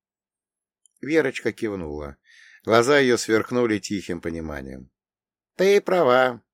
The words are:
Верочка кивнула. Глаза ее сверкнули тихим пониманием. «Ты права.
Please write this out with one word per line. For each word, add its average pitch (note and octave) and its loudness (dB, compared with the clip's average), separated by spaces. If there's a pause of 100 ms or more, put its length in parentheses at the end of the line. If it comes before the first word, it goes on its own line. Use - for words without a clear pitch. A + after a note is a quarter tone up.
(1000)
Верочка C3+ -2
кивнула. D2+ -8 (460)
Глаза A#2+ 4
ее B2 4
сверкнули A2 0
тихим F#2 -8
пониманием. C#2+ -12 (680)
«Ты G3 4
права. B2+ 2 (120)